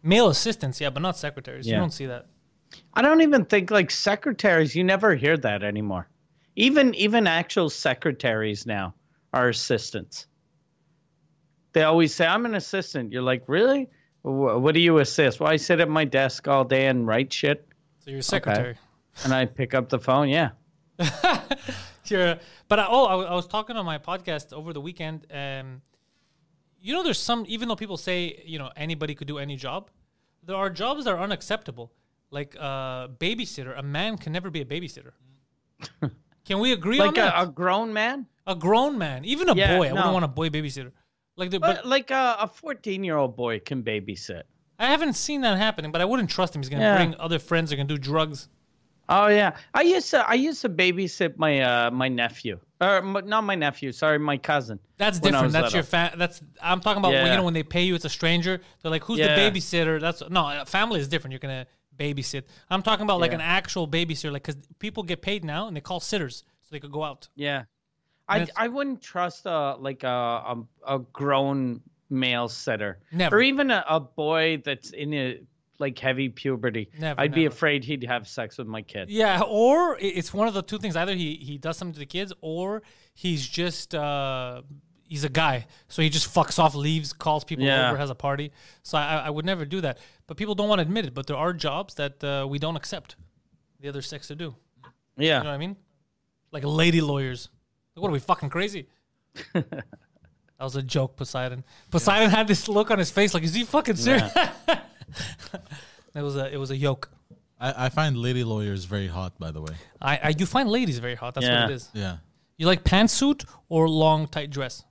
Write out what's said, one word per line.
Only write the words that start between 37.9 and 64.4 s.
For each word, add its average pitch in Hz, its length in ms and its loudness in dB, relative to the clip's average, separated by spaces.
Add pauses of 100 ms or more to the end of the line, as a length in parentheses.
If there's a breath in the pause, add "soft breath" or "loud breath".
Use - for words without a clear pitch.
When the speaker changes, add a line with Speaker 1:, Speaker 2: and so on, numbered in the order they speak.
Speaker 2:
man? 240 320 -2 (220)
Speaker 1:
A 190 80 -2
grown 226 420 2
man, 143 280 -4
even 302 220 0
a 254 80 6
Speaker 2:
Yeah, 185 220 4
Speaker 1:
boy. 165 100 4
I 127 40 -2
wouldn't 190 160 2
Speaker 2:
no. 170 60 2
Speaker 1:
want 175 120 2
a - 20 -2
boy 151 220 -2
babysitter. 139 420 -6 (460)
Like, 180 140 -6
the, 190 80 -2
Speaker 2:
But, 330 180 4
Speaker 1:
but - 80 -10
Speaker 2:
like, 269 240 0
a, 262 320 2
a 220 60 0
fourteen-year-old 190 880 -2
boy 117 240 -2
can 127 240 -6
babysit. 101 580 -6 (380)
Speaker 1:
I 233 80 2
haven't 302 260 2
seen 294 280 -4
that 214 180 2
happening, 208 320 -2
but 165 100 0
I 180 40 2
wouldn't 226 260 0
trust 175 240 -2
him. 147 80 -6
He's 127 60 -8
gonna 147 140 -2
Speaker 2:
Yeah. 208 140 6
Speaker 1:
bring 175 220 2
other 165 180 -2
friends. 165 320 0
They're 143 80 -2
gonna 139 100 -2
do 151 120 -2
drugs. 147 500 -2 (580)
Speaker 2:
Oh 202 200 6
yeah, 208 280 6 (180 loud breath)
I 269 80 4
used 349 300 4
to, 262 160 4
I 226 80 4
used 277 260 0
to 247 80 -2
babysit 180 680 0
my, 151 240 4
uh, 120 300 4
my 127 160 0
nephew, 117 520 -4 (200)
or 190 180 4
m-, 196 280 -2
not 214 180 0
my 202 120 -2
nephew. 143 360 -2
Sorry, 151 260 2
my 147 200 0
cousin, 117 420 -2 (180)
Speaker 1:
That's 196 220 0
Speaker 2:
when 180 160 4
I 131 80 4
Speaker 1:
different. - 20 4
Speaker 2:
was 147 80 2
Speaker 1:
That's 165 200 2
your 170 100 0
Speaker 2:
little. 170 280 0
Speaker 1:
fa-, 170 60 -14
that's, 170 240 -4 (200)
I'm 180 180 0
talking 202 220 0
about 190 100 4
when, 135 140 4
you - 60 4
Speaker 2:
Yeah. 123 60 6
Speaker 1:
know, 185 60 2
when 170 100 0
they 160 100 0
pay 175 200 0
you, 185 100 2
it's 170 120 -4
a 147 40 -4
stranger. 175 520 0 (200 soft breath)
They're 160 100 -4
like, 160 120 -2
"Who's 226 160 -2
Speaker 2:
Yeah. 151 160 4
Speaker 1:
the 196 60 6 (180)
babysitter?" 160 400 0
That's, 165 300 -4
no, 147 320 -2
a 135 40 -10
family 202 360 0
is 139 80 -4
different. 139 240 -4
You're 131 60 -12
gonna 131 280 -10 (300)
babysit. 143 460 -6 (260 soft breath)
I'm 190 140 0
talking 214 200 0
about, 196 160 2
like, 165 120 2
Speaker 2:
Yeah. 170 40 -4
Speaker 1:
an 160 60 -6
actual 175 460 -2
babysitter, 160 440 -4
like, 143 140 -8